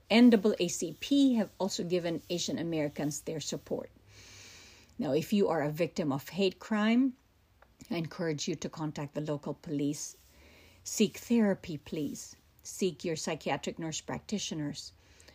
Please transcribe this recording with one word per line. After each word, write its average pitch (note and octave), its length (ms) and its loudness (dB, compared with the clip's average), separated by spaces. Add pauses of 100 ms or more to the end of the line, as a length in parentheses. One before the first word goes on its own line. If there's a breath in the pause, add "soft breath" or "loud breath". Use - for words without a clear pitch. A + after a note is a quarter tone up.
N A#3+ 200 10
double G#3+ 300 6
A F3+ 80 2
C E3+ 320 -6
P C#4 360 4
have G#3+ 220 2
also F#3+ 240 -2
given E3+ 480 0
Asian E3 300 -2
Americans D3+ 600 -2
their D#3+ 180 -6
support. - 500 -6 (1120 loud breath)
Now, D3 140 -2
if D#3 180 0
you G3+ 160 4
are D#3+ 140 2
a D3 100 0
victim D#3+ 400 -2
of C#3+ 160 -4
hate F#3 320 0
crime, A3+ 540 2 (760)
I - 60 -4
encourage E3 540 -4
you E3 60 -2
to - 120 -6
contact D3+ 480 -8
the D3+ 60 -4
local D3+ 320 -4
police. D3 640 -4 (640 soft breath)
Seek - 340 0
therapy, G3+ 600 2
please. - 580 -8 (280)
Seek - 420 -4
your E3 100 -2
psychiatric D#3+ 640 -4
nurse D#3+ 220 -6
practitioners. - 920 -6 (440 soft breath)